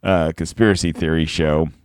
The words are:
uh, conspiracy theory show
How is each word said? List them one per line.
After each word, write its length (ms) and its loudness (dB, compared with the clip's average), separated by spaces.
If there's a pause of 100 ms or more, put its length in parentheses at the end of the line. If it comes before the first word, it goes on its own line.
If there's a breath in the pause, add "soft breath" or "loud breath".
uh, 340 0
conspiracy 560 0
theory 340 0
show 440 0 (160)